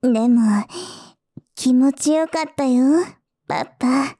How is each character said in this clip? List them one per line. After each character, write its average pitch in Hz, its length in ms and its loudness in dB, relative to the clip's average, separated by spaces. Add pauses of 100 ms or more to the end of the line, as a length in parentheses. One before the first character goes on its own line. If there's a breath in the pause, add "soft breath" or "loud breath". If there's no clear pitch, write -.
で 240 260 0
も、 220 360 2 (880 loud breath)
気 254 200 0
持 269 180 4
ち 302 220 -2
よ 320 140 0
か 320 140 -6
っ 302 140 -10
た 277 100 -2
よ、 262 380 2 (420)
パ - 180 -6
パ。 269 560 -4